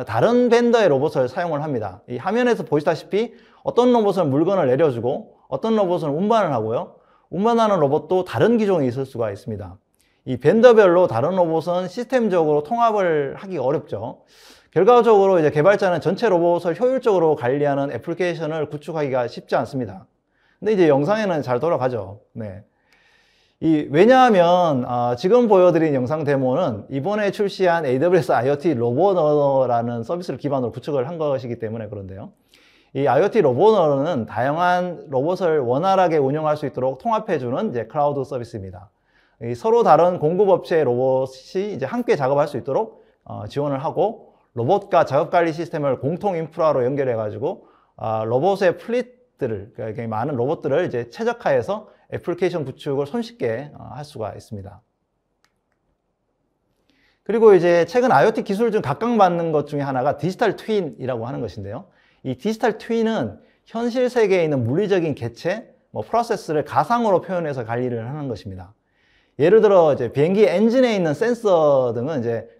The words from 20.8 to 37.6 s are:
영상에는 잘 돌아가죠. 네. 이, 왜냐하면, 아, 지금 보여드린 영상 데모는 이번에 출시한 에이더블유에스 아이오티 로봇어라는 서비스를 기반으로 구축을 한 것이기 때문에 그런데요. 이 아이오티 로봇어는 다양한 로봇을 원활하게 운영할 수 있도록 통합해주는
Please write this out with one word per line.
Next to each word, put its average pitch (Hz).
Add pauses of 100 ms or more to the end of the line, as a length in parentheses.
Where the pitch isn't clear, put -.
영상에는 170
잘 123
돌아가죠. 123 (120)
네. 104 (960)
이, 156
왜냐하면, 180
아, 123
지금 233
보여드린 170
영상 147
데모는 135
이번에 196
출시한 180
에이더블유에스 160
아이오티 143
로봇어라는 131
서비스를 175
기반으로 131
구축을 131
한 170
것이기 127
때문에 110
그런데요. 101 (600)
이 139
아이오티 190
로봇어는 165
다양한 170
로봇을 160
원활하게 165
운영할 151
수 147
있도록 127
통합해주는 196